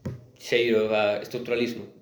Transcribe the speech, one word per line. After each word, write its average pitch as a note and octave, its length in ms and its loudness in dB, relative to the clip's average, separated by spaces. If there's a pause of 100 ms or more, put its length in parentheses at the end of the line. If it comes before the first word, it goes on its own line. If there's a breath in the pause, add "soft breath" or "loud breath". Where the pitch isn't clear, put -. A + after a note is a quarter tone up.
(380)
cheiro A2+ 560 2
a G#2 280 2
estructuralismo. A#2 640 -4 (160)